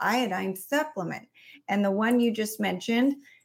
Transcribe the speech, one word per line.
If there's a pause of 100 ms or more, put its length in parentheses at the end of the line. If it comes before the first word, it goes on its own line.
iodine
supplement. (420)
And
the
one
you
just
mentioned (300)